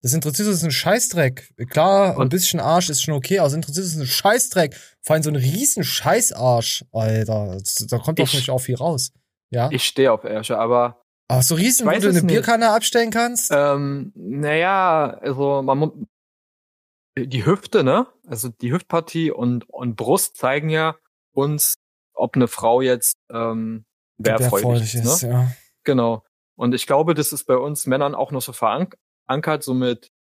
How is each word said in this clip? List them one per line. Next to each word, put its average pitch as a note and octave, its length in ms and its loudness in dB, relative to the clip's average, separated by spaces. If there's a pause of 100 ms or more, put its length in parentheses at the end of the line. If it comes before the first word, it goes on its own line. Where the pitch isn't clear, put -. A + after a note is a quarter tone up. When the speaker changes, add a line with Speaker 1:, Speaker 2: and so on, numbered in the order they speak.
Speaker 1:
Das B2 100 -2
interessiert D#3 360 -2
uns F3 140 -2
einen E3 80 -2
Scheißdreck. D#3+ 840 0 (160)
Klar, F#3+ 420 4
ein C3 60 -4
Speaker 2:
Und C3 100 2
Speaker 1:
bisschen F3 320 0
Arsch D#3+ 300 2
ist C#3+ 100 0
schon D#3 140 -2
okay, D3 240 -2
aber D#3+ 100 4
es C3+ 60 0
interessiert E3 320 -4
uns D#3+ 100 -4
einen C#3+ 100 -4
Scheißdreck. F#3+ 720 0 (240)
Vor - 140 2
allem D#3 80 2
so D3+ 80 -2
ein D3 60 -2
riesen D#3 480 0
Scheißarsch, B2+ 1080 0
Alter. A2 640 0
Das, - 180 -6 (120)
da A#2+ 100 -2
kommt D#3+ 200 -2
doch C#3+ 60 4
Speaker 2:
Ich C3+ 100 0
Speaker 1:
nicht C3+ 160 -2
auch B2+ 80 0
viel B2 180 -4
raus. C#3+ 360 -4 (360)
Ja? B2 220 0
Speaker 2:
Ich C3+ 160 -2
stehe C3+ 260 4
auf A2 120 -2
Ärsche, G#2+ 340 -4
aber A#2+ 420 2 (280)
Speaker 1:
Aber B2+ 140 2
so D#3+ 120 2
riesen, A#3 300 2
Speaker 2:
ich - 20 2
Speaker 1:
wo E3+ 100 4
Speaker 2:
weiß F#3+ 60 0
Speaker 1:
du G#3 80 4
Speaker 2:
es F3+ 60 4
Speaker 1:
eine E3 100 4
Speaker 2:
nicht. E3+ 80 2
Speaker 1:
Bierkanne A#3 380 2
abstellen A3+ 380 2
kannst? A#3+ 440 -2
Speaker 2:
Ähm, C#3+ 600 0
naja, D#3+ 1080 0
also C#3 400 -2
man C3+ 160 2
mu-, D3+ 260 -2 (1120)
die B2+ 300 -4
Hüfte, F#3+ 360 0
ne? E3+ 240 2 (200)
Also A#2+ 240 -8
die A#2+ 200 -6
Hüftpartie E3 600 -2
und, B2 400 -2
und A#2+ 260 -8
Brust - 400 0
zeigen D3 320 -2
ja D#3 280 0 (360)
uns, D3 440 -2 (400)
ob - 200 -2
eine B2 100 4
Frau A#2 360 2
jetzt, B2+ 340 0 (160)
ähm, A2+ 540 -6 (320)
wehrfreudig A2+ 340 0
Speaker 1:
Wehrfreudig A2+ 420 0
Speaker 2:
ist, A#2 100 -2
ne? B2 60 2
Speaker 1:
ist, E3+ 120 0
ja. B2 280 0 (340)
Speaker 2:
Genau. A#2 380 0 (340)
Und B2 180 -2
ich B2 120 -6
glaube, D#3 280 2
das D3 180 -2
ist - 140 -10
bei B2+ 100 4
uns C#3+ 300 -4
Männern C#3+ 280 -2
auch - 180 -4
noch C3 100 -6
so G#2+ 100 -10
verank-, A#2+ 440 -2 (300)
ankert, D3+ 360 -2
so C3 120 -4
mit B2 360 -2 (120)